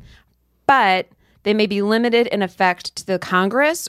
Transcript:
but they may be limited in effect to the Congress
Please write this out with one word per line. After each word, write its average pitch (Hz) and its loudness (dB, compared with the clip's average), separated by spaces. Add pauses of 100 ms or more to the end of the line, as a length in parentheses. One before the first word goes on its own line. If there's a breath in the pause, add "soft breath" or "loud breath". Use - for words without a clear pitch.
(680 soft breath)
but 202 2 (340)
they 214 0
may 214 2
be 202 -4
limited 233 0
in 202 -2
effect 180 -2
to - -14
the 185 -2
Congress 226 -2